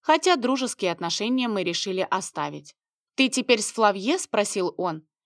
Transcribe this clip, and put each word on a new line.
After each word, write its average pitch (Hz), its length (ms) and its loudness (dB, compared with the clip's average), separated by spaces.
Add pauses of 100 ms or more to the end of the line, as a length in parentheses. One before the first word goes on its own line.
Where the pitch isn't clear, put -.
Хотя 320 340 4
дружеские 247 560 0
отношения 214 560 -2
мы 202 160 -2
решили 185 460 -2
оставить. 147 680 -6 (400)
«Ты 262 140 4
теперь 247 320 2
с - 100 -6
Флавье?» 208 460 2
спросил 202 600 -2
он. 165 300 -4 (180)